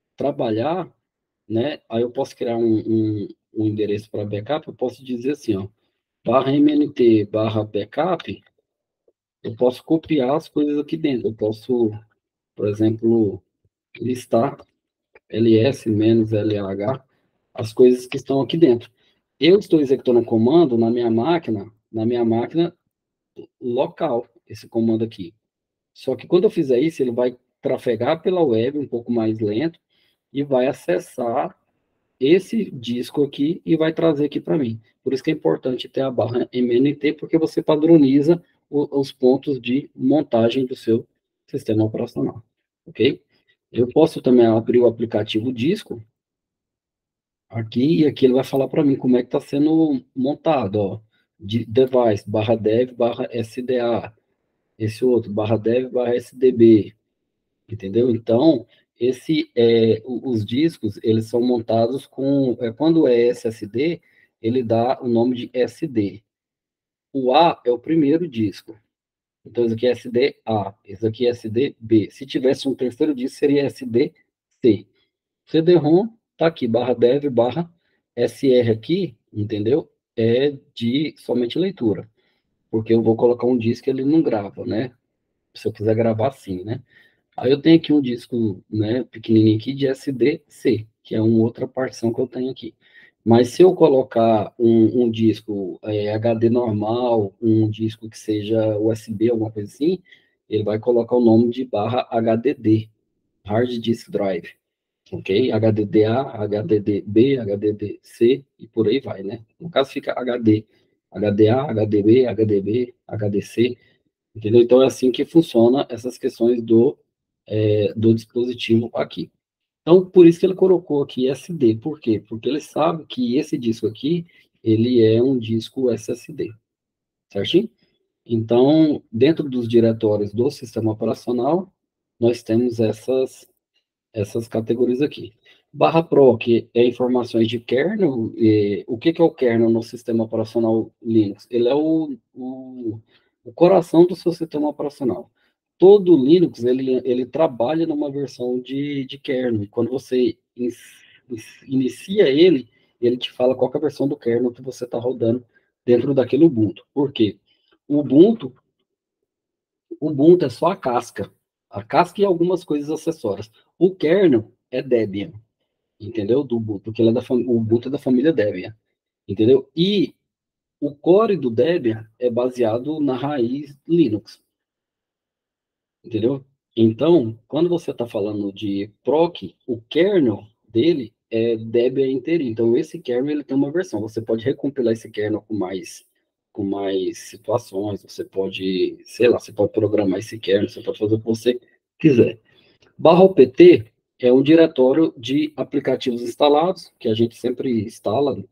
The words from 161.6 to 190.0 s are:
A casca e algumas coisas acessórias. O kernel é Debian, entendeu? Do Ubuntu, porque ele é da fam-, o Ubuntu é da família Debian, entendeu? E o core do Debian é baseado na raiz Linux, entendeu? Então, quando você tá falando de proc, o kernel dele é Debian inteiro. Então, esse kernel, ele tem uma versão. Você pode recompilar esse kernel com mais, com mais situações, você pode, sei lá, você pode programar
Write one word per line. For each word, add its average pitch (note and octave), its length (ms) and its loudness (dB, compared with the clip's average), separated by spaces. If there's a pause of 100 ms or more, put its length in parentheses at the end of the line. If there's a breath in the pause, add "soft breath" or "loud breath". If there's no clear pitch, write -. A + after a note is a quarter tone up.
A G2+ 120 -12
casca E3+ 380 0
e G3 40 4
algumas F3 380 0
coisas D3 280 -6
acessórias. G#2+ 600 -8 (280)
O F#3 160 2
kernel D3+ 580 2 (180)
é C3 120 -6
Debian, G#2 500 -2 (640)
entendeu? A2 460 -2
Do A#2+ 120 -4
Ubuntu, A2 280 -6
porque A2 160 -10
ele A2+ 80 4
é A2+ 40 4
da A#2+ 100 -2
fam-, B2 240 -2
o A#2+ 100 0
Ubuntu A#2 320 0
é - 20 -6
da C#3+ 80 -6
família C3+ 340 2
Debian, G#2 440 -4 (500)
entendeu? A2 480 2
E F#3 400 0 (640)
o C#3+ 140 -6
core G3+ 420 2
do A#2+ 120 -4
Debian A#2 580 -2 (120)
é B2 100 -2
baseado B2 720 -2
na C3 160 0
raiz C#3 600 -6 (120)
Linux, D3 540 -2 (1600)
entendeu? A#2 400 -4 (320)
Então, A#2 640 2 (100)
quando D#3+ 200 -2
você E3+ 240 -4
tá A#2+ 140 -8
falando G#2 460 -6
de G2 380 -6 (120)
proc, D3+ 520 -2 (120)
o A2+ 160 -8
kernel D#3 640 0 (240)
dele C3 440 -2 (160)
é A2+ 280 -2
Debian B2 520 -2
inteiro. C3+ 360 -4
Então, A#2 320 0
esse E3 240 -6
kernel, B2+ 320 -4
ele D3 120 -6
tem C3+ 120 -6
uma C#3 140 0
versão. E3+ 300 -6
Você A2 220 -8
pode A2+ 220 -4
recompilar C3+ 480 -2
esse - 180 -8
kernel G#2 320 -6
com A2 120 -10
mais, F#2 540 -8 (440)
com G#2 120 -8
mais G2 540 -4
situações, G2+ 840 -8
você - 220 -14
pode, F#2+ 800 -4
sei - 240 0
lá, G#2+ 100 2
você - 140 -14
pode G2+ 200 -2
programar G2+ 460 -2